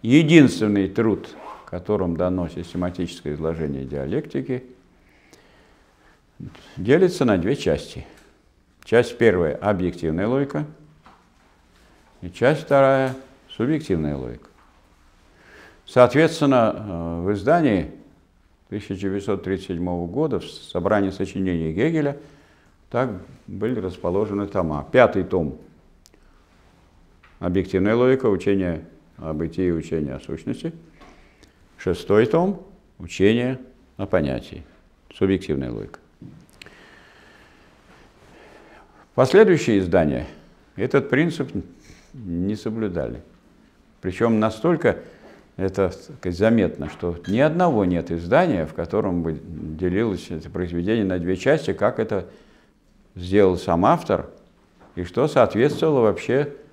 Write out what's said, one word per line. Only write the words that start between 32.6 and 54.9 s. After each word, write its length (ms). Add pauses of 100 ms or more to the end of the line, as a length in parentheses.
"Учение 600 (380)
о 80
понятии", 580 (500)
субъективная 580
логика. 280 (3250)
Последующие 640
издания 460 (500)
этот 340
принцип 420 (600)
не 420
соблюдали. 640 (800)
Причем 380
настолько 580 (600)
это, 320
так 280
сказать, 200
заметно, 520
что 280 (100)
ни 120
одного 460
нет 260
издания, 540
в 80
котором 500
бы 180
делилось 880
это 200
произведение 560
на 120
две 200
части, 340
как 280
это 280 (880)
сделал 400
сам 300
автор, 440 (680)